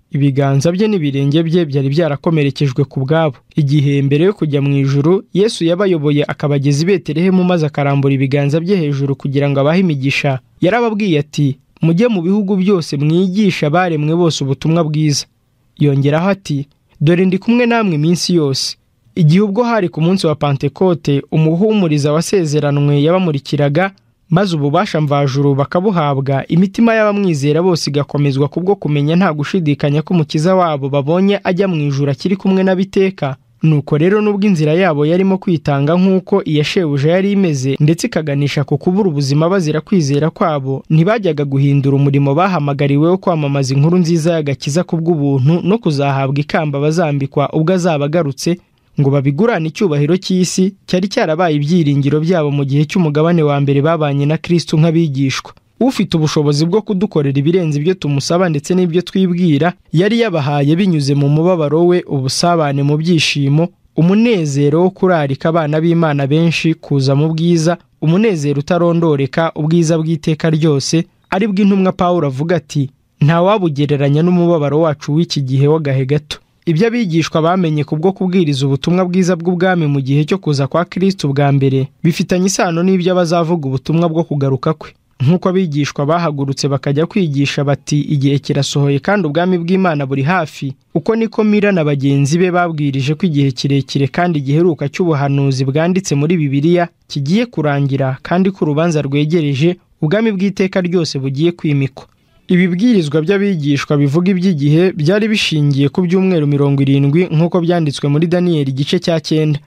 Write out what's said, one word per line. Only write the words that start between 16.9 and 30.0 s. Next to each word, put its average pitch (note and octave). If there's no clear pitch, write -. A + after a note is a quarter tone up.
"Dore E3+
ndi F#3
kumwe A#3+
namwe A3+
iminsi E3
yose." C#3+
Igihe E3+
ubwo G#3
hari A3
ku D#3+
munsi F3+
wa D3+
Pantekote, C#3+
umuhumuriza D#3+
wasezeranwe D3
yabamurikiraga, D#3
maze F3
ububasha D3+
mvajuru C#3+
bakabuhabwa, C#3
imitima G3+
y'abamwizera F3+
bose F3
igakomezwa C#3+
kubwo F3+
kumenya D3
nta F#3
gushidikanya D3